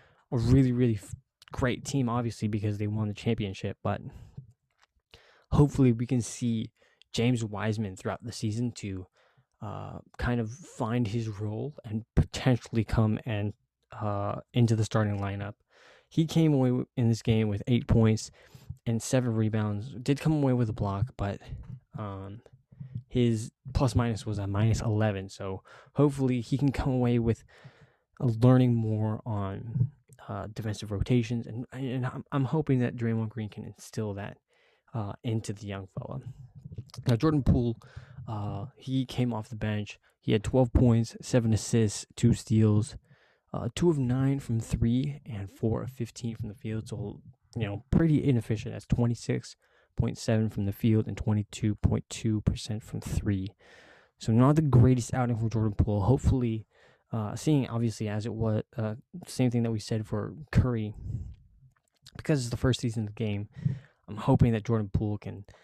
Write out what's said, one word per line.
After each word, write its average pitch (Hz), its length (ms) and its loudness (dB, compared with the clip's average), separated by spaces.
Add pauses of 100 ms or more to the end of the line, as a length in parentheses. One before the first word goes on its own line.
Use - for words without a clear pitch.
(320)
a 127 60 0
really, 127 340 6
really 120 240 2
f-, - 180 -12 (380)
great 123 320 -2
team, 131 240 0
obviously, 117 400 -2
because 104 300 -2
they 104 100 -2
won 107 200 -2
the 104 60 -4
championship, 104 680 -4
but 101 180 -2 (1500)
hopefully 139 420 6
we 117 140 -4
can 123 140 0
see 113 520 -4 (420)
James 120 280 0
Wiseman 104 540 -4
throughout - 260 -8
the 117 100 -10
season 117 400 -4
to 95 340 -10 (560)
uh, 101 360 -12 (200)
kind 120 220 0
of 110 100 -4
find 120 580 -4
his 113 200 -4
role 107 460 -8 (100)
and 110 200 -6 (100)
potentially - 720 2
come 110 420 2
and, 104 260 -2 (480)
uh, 101 360 -2 (160)
into 117 240 4
the 107 80 2
starting 104 340 0
lineup. 101 360 -6 (540)
He 160 180 0
came 156 280 4
away 131 140 4
w-, 123 180 0 (100)
in 117 120 4
this 117 140 2
game 110 260 2
with 101 180 -2
eight 120 200 2
points 110 440 4 (560)
and 113 160 0
seven 123 320 0
rebounds. 107 560 0 (120)
Did 139 180 0
come 156 220 2
away 135 100 4
with 120 160 2
a 107 40 -2
block, 101 440 -2
but, 101 240 -4 (580)
um, 101 420 -10 (680)
his 120 400 0 (220)
plus 131 220 2
minus 117 320 0
was 104 120 -4
a 101 80 -4
minus 104 360 2
eleven. 107 480 0
So 95 320 -8 (320)
hopefully 139 480 2
he 135 160 -2
can 139 140 2
come - 200 -2
away 123 260 2
with, 113 240 0 (800)
uh, 143 60 0 (160)
learning 127 320 6
more 110 500 0
on, 107 680 -4 (380)
uh, 98 240 -8
defensive 107 400 -8
rotations. 117 540 0
And, 117 260 -10
and 131 320 -6
I'm, 123 260 -8
I'm 143 140 0
hoping 139 360 0
that 120 160 -2
Draymond 113 340 -2
Green 110 180 -8
can 107 160 -14
instill - 500 -8
that, 98 220 -10 (560)
uh, 104 220 -6 (100)
into 113 300 -4
the 104 120 -14
young 95 220 -8 (100)
fella. - 220 -10 (840)
Now, 120 100 4
Jordan 151 260 2
Poole, 120 360 2 (480)
uh, 104 400 -6 (100)
he 131 300 -4
came 123 260 -2
off 110 160 -8
the 110 80 -12
bench. 107 420 -4 (220)
He 123 120 -2
had 110 120 2
twelve 127 300 4
points, 117 480 4
seven 113 320 2
assists, 110 500 0 (100)
two 117 200 4
steals, 110 640 4 (580)
uh, - 200 -4
two 175 140 2
of 156 100 4
nine 135 400 0
from 117 220 -2
three, 123 640 0
and 98 260 -10
four 117 320 -2
of 110 80 -8
fifteen 113 460 -8
from 113 140 -8
the 101 40 -12
field. 110 340 -8
So, 101 340 -8 (340)
you 117 80 -4
know, 101 260 -6
pretty 165 320 6
inefficient. 113 520 0
That's 107 100 -10
twenty-six 120 720 0 (400)
point 117 220 0
seven 110 320 2
from 104 160 -2
the 98 60 0
field 110 360 2
and 101 80 -6
twenty-two 104 600 0
point - 340 2
two 110 320 0
percent - 400 -2
from - 180 -8
three. 95 480 -2 (720)
So - 140 -2
not 127 240 6
the 165 60 4
greatest 127 520 6
outing 123 240 0
from 113 120 -2
Jordan 110 240 0
Poole. 104 280 2
Hopefully, 120 640 2 (460)
uh, 110 220 -4
seeing 143 340 2
obviously 113 400 -2
as 104 180 -4
it 113 80 -6
was, 110 280 0 (140)
uh, 110 180 -4 (320)
same 127 240 0
thing 120 120 0
that 117 100 0
we 107 80 -4
said 107 260 -4
for 104 280 -6 (180)
Curry, 110 420 2 (1200)
because 151 240 0
it's 120 100 -6
the 120 60 -4
first 127 240 0
season 113 240 -4
of 104 100 -8
the 117 100 -4
game, 104 240 -4 (580)
I'm 104 100 -12
hoping 123 360 4
that 110 120 -2
Jordan 110 280 -2
Poole 104 260 -2
can, 98 260 -12 (200)